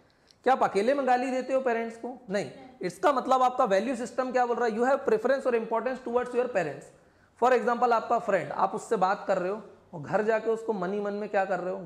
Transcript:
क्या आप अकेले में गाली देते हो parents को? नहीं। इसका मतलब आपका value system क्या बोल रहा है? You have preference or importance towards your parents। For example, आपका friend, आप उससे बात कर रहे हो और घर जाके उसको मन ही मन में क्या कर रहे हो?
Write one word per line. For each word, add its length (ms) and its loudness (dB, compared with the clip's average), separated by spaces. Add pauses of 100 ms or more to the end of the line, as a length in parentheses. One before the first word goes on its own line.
(440)
क्या 100 6
आप 80 2
अकेले 320 2
में 120 0
गाली 240 2
देते 220 -2
हो 80 2
parents 360 -2
को? 340 -12
नहीं। 200 -4 (320)
इसका 300 2
मतलब 300 2
आपका 220 2
value 320 2
system 360 -4
क्या 140 2
बोल 100 -2
रहा 100 0
है? 60 0
You 120 0
have 240 2
preference 340 2
or 100 0
importance 460 -2
towards 300 -2
your 180 0
parents। 380 -4 (580)
For 180 6
example, 320 2
आपका 260 0
friend, 340 -2
आप 220 0
उससे 220 -2
बात 300 0
कर 120 2
रहे 120 -2
हो 120 -6 (320)
और 60 -12
घर 220 0
जाके 280 0
उसको 220 -2
मन 200 -4
ही 80 -4
मन 120 -4
में 160 -6
क्या 160 0
कर 160 -2
रहे 140 -4
हो? 120 -8